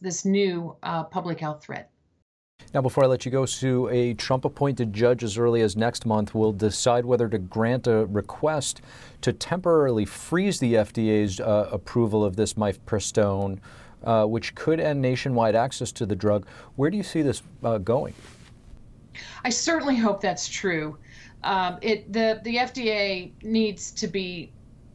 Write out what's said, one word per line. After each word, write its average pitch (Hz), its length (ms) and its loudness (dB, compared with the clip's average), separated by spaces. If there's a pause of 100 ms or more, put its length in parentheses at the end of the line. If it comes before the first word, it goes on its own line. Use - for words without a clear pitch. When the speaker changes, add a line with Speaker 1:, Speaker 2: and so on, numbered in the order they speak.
Speaker 1:
this 180 220 -8
new, 190 600 0
uh, 165 200 -4
public 170 360 -6
health 151 240 -8
threat. - 260 -14 (840)
Speaker 2:
Now, 139 80 2
before 131 220 2
I 131 40 6
let 127 180 0
you 127 60 -4
go, 131 140 2
Sue, 127 440 0
a 120 240 2
Trump-appointed 127 800 -2
judge 120 300 4
as 104 140 -4
early 117 240 4
as 104 140 2
next 113 300 0
month 107 280 0
will 110 200 2
decide 120 520 2
whether 120 220 2
to 107 100 -2
grant 113 500 0
a 110 180 4
request 135 760 -2 (400)
to 123 120 2
temporarily 151 720 2
freeze 180 540 -2
the 117 180 4
F 104 160 2
D 110 160 2
A's, 104 300 2
uh, 104 320 2
approval 110 520 0
of 95 120 0
this 104 180 0
mifepristone, 101 1040 -2 (440)
uh, 110 220 2
which 110 300 -4
could 160 240 0
end 147 220 -2
nationwide 123 540 2
access 123 360 -2
to - 140 -4
the 101 100 -2
drug. 104 320 2 (280)
Where 139 140 2
do 208 80 -2
you 196 60 -2
see 165 180 -2
this, 139 220 0 (200)
uh, 113 140 0
going? 113 360 -2 (1300)
Speaker 1:
I 254 60 -2
certainly 285 480 0
hope 220 240 2
that's 180 260 -2
true. 156 500 -4 (460)
Um, 185 380 -2
it, 214 320 -2
the, 220 300 2
the 233 160 -2
F 247 140 -2
D 233 180 -2
A 190 500 -4
needs 220 500 -2
to - 160 -6
be, 180 460 -8 (420)